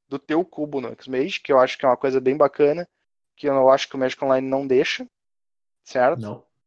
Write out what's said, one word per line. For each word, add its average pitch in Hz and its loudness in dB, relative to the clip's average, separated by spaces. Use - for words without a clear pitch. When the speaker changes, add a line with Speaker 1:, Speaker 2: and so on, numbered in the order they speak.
Speaker 1:
do 135 -10
teu 156 -2
cubo 147 -8
no 117 -8
X-Mage, 131 -6
que - -4
eu 135 6
acho 127 2
que - -4
é 131 4
uma 123 2
coisa 131 0
bem 131 0
bacana, 151 0
que 147 -6
eu 139 0
não 131 4
acho 135 4
que - -14
o - -8
Magic 131 -4
Online 131 0
não 135 -4
deixa, 139 -2
certo? 127 -2
Speaker 2:
Não. 104 -14